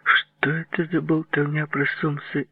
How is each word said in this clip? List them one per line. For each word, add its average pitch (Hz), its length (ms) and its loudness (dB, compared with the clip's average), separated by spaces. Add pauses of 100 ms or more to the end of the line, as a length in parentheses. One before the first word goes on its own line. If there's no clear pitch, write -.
Что - 460 0
это 160 360 -2
за 160 160 0
болтовня 151 680 0
про 139 180 0 (160)
Сомса 147 380 -2 (120)